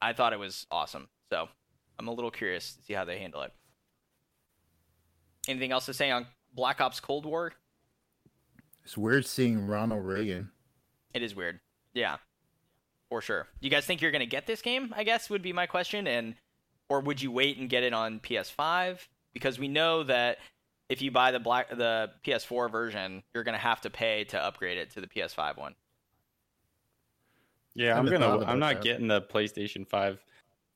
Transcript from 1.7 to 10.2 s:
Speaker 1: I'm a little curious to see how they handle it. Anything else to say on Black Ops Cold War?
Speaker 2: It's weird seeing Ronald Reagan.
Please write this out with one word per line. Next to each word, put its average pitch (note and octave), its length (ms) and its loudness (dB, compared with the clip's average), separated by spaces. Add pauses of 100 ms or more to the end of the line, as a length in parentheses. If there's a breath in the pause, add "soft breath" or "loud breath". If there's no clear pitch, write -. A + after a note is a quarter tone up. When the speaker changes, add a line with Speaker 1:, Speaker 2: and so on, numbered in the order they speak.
Speaker 1:
I'm A#2 100 -10
a A#2 40 -4
little A#2 180 -4
curious F2+ 440 -6
to - 80 -20
see G#2 120 -8
how F#2+ 100 -2
they F2 140 -6
handle D2+ 240 -10
it. C2 100 -10 (1900)
Anything C3 240 -2
else C3 160 0
to C3 80 -6
say C#3 160 2
on B2 160 0 (260)
Black B2+ 280 0
Ops B2+ 180 2
Cold D3 280 -4
War? E3 260 -4 (1300)
Speaker 2:
It's - 140 -12
weird A#2+ 260 4
seeing A2+ 420 2
Ronald G#2 380 0
Reagan. F#2+ 460 -2 (640)